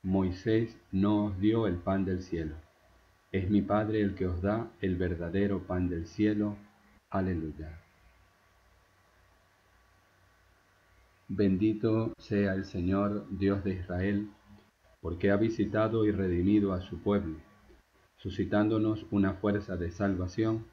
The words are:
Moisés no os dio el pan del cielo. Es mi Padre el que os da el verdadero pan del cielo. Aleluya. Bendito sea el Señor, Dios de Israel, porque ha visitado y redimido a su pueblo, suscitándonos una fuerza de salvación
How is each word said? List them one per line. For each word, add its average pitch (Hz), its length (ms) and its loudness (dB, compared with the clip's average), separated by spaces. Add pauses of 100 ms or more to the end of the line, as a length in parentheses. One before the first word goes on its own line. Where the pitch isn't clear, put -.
Moisés 95 720 0 (160)
no 104 340 2
os 95 140 -4
dio 110 280 2
el 90 80 0
pan 95 280 -2
del 92 200 -2
cielo. 78 320 -6 (760)
Es 95 200 0
mi 101 100 4
Padre 107 400 0
el 95 140 0
que 95 100 -2
os 85 160 -2
da 110 300 -2 (100)
el 92 140 0
verdadero 90 720 0
pan 90 200 0
del 82 200 -4
cielo. 104 500 0 (540)
Aleluya. 80 680 -4 (3500)
Bendito 107 880 2
sea 101 380 0
el 95 100 -4
Señor, 98 640 -2
Dios 98 340 0
de 95 120 -2
Israel, 98 560 -2 (680)
porque 87 300 -2
ha 101 80 6
visitado 110 680 2
y 104 60 4
redimido 95 640 2
a 90 80 -4
su - 220 -12
pueblo, 85 340 0 (800)
suscitándonos 107 960 0
una 98 240 2
fuerza 101 420 -2
de 85 140 -4
salvación 104 800 -2